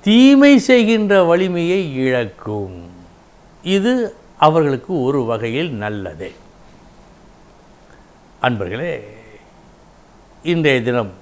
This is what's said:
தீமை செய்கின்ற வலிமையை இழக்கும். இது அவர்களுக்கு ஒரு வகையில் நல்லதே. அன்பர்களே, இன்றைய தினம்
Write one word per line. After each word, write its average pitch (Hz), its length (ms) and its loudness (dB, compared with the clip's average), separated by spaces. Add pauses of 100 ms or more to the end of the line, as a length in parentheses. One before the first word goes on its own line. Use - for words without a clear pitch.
தீமை 269 500 6 (160)
செய்கின்ற 214 540 2
வலிமையை 175 580 0 (240)
இழக்கும். 107 720 -6 (840)
இது 196 300 0 (520)
அவர்களுக்கு 156 560 0
ஒரு 135 300 -2
வகையில் 117 400 -6 (120)
நல்லதே. 92 480 -10 (2000)
அன்பர்களே, 123 540 -4 (1500)
இன்றைய 156 440 0
தினம் 117 240 -2 (100)